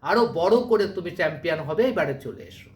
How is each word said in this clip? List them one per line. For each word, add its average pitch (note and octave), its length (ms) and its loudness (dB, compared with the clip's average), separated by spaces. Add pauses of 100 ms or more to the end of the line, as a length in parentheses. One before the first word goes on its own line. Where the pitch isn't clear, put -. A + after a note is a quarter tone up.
আরো A3 140 4 (160)
বড় G3 180 4 (140)
করে G3+ 140 4 (120)
তুমি F3 220 -6
চ্যাম্পিয়ন D#3 500 -2
হবে, D#3+ 140 0 (100)
এবারে D3 220 -2 (100)
চলে G#2+ 260 -12
এসো। - 260 -20